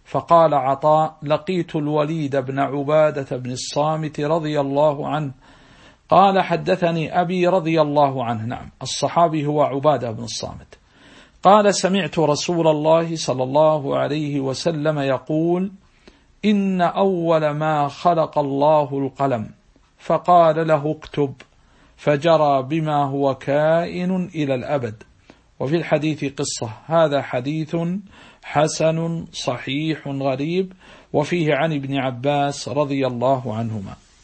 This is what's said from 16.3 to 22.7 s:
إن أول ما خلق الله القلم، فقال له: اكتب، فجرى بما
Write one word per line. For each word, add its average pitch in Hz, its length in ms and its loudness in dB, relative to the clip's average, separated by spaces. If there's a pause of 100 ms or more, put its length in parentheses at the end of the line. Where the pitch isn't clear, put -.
إن 196 360 2
أول 170 720 2
ما 151 380 0
خلق 160 500 0
الله 143 600 2
القلم، 135 520 -2 (480)
فقال 165 720 4
له: 151 220 2
اكتب، 147 440 -4 (640)
فجرى 147 640 2
بما 151 420 -2